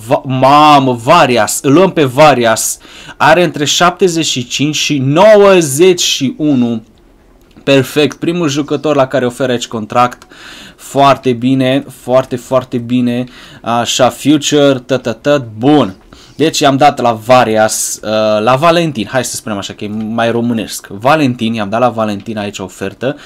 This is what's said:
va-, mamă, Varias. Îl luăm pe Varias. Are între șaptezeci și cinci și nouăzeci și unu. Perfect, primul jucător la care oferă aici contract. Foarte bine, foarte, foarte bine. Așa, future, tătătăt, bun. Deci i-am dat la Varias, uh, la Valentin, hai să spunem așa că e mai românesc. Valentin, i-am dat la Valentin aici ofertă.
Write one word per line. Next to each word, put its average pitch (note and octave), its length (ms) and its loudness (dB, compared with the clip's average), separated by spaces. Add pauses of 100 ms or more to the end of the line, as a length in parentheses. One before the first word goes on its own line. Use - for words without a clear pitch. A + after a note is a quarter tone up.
va-, C#3 180 -2
mamă, C3+ 680 4
Varias. B2 680 2
Îl C3+ 100 2
luăm F3+ 180 4
pe D#3+ 140 0
Varias. B2 760 2 (380)
Are D#3+ 280 2
între D3 200 -2
șaptezeci F3 640 0
și B2 200 -6
cinci D3 300 -4
și C#3+ 220 -2
nouăzeci F3+ 1040 4
și B2 340 -4
unu. A#2+ 460 0 (800)
Perfect, C#3 540 0
primul E3+ 320 -4
jucător C#3+ 480 -2
la C3 100 2
care C3 200 -2
oferă B2 260 -4
aici A#2+ 140 -4
contract. A#2+ 600 -4 (500)
Foarte C3+ 560 0
bine, C3 560 0
foarte, B2+ 480 -2
foarte B2+ 420 -4
bine. A#2+ 460 -2 (380)
Așa, A#2+ 460 0
future, C#3+ 720 0
tătătăt, B2+ 680 -4 (100)
bun. B2+ 420 2 (360)
Deci D3+ 220 -2
i-am C#3 180 2
dat C#3+ 240 2
la A#2+ 120 0
Varias, A2 880 0
uh, G#2+ 400 -2
la B2 120 2
Valentin, D#3+ 560 0
hai B2+ 140 -4
să - 120 -10
spunem G#2 220 -8
așa G2 140 -10
că - 120 -12
e G#2 40 -10
mai A2 420 -4
românesc. A#2 560 -4
Valentin, B2 680 -2
i-am G#2 160 -6
dat A2 120 -4
la B2 80 2
Valentin G#2+ 500 -6
aici G2+ 200 -8
ofertă. G2 680 -8